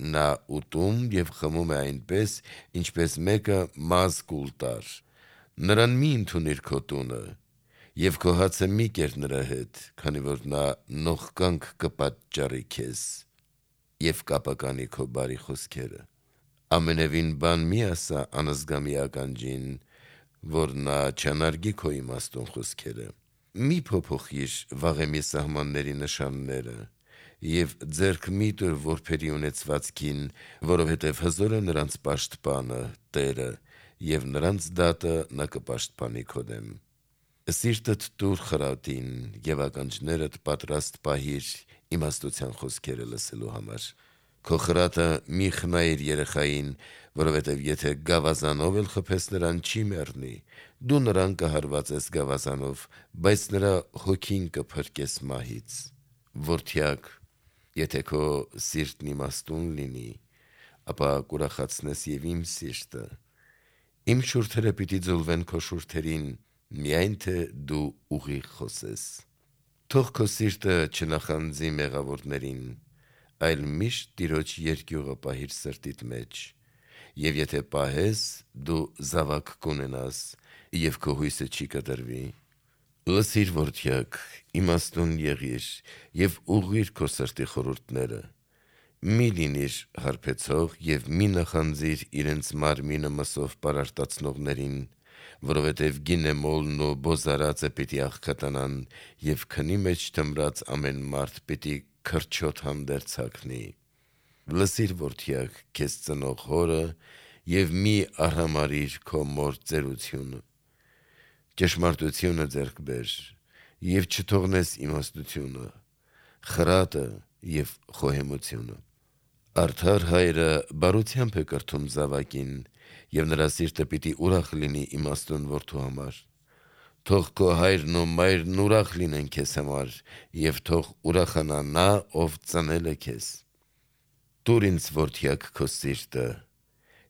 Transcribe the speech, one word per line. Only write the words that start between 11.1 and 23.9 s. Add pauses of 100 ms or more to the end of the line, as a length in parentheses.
կպատճառի
քեզ (1000)
և
կապականի
քո
բարի
խոսքերը։ (720)
Ամենևին
բան
մի
ասա
անզգամի
ականջին, (760)
որ
նա (120)
չանարգի
քո
իմաստուն
խոսքերը։ (480)
Մի
փոփոխիր (200)